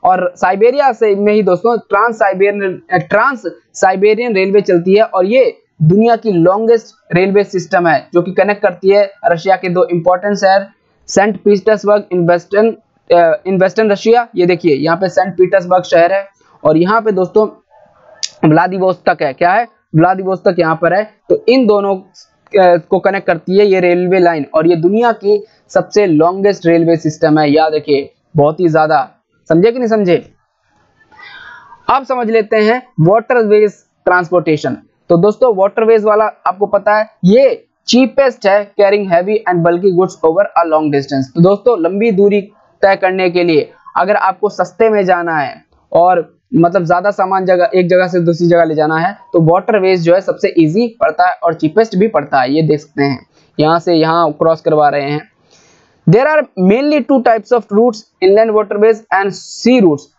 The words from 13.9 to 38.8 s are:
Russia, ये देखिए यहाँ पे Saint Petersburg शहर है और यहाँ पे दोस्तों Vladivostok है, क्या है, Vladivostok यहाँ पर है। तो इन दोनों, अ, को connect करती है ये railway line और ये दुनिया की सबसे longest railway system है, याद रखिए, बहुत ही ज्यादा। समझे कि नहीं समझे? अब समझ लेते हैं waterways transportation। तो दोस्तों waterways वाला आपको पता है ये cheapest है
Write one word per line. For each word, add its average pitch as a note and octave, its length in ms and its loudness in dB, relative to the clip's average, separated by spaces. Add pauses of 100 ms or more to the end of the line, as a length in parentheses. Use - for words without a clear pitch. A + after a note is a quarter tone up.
Russia, A3+ 440 0
ये F3+ 100 0
देखिए F3 300 0
यहाँ E3 220 -2
पे F#3+ 120 -4
Saint F3 240 -2
Petersburg F3+ 500 0
शहर F3 300 2
है G3 140 -4 (360)
और D#3 140 2
यहाँ G3 240 0
पे A3 100 -2
दोस्तों F#3 360 0 (1000)
Vladivostok F#3 720 -2
है, C#3 120 -4
क्या F3 180 0
है, A#3 160 -2 (280)
Vladivostok F#3 640 0
यहाँ D#3+ 160 0
पर E3 180 -2
है। G#3+ 180 -4 (180)
तो - 200 -2
इन B3+ 180 2
दोनों, G3+ 280 0 (640)
अ, F3 180 4
को F3 220 -2
connect F#3+ 280 -4
करती F3+ 300 -2
है G#3 80 4
ये F#3+ 140 2
railway F3+ 400 0
line E3+ 340 0
और D#3+ 140 0
ये F3 80 2
दुनिया G#3+ 360 0
की G4+ 340 -2 (240)
सबसे G3+ 360 0
longest F#3+ 600 0
railway E3 300 2
system D#3 440 0
है, D3 120 0
याद D#3 240 0
रखिए, C#3+ 380 -4 (220)
बहुत D#3 240 0
ही F3 100 0
ज्यादा। D#3 400 0 (400)
समझे F3 220 4
कि B3 80 -6
नहीं A#3+ 100 -2
समझे? F#3+ 420 -2 (1600)
अब C4 140 0
समझ B3 260 -4
लेते A3 280 0
हैं A3 300 0 (120)
waterways G#3 760 2 (320)
transportation। E3 720 -2 (320)
तो F3 80 2
दोस्तों G#3+ 380 0
waterways G#3+ 480 0
वाला G#3+ 220 2
आपको F#3+ 400 -6
पता G3+ 320 0
है A3 120 -4 (160)
ये A#3+ 400 2 (220)
cheapest B3 600 0
है G3+ 240 0 (100)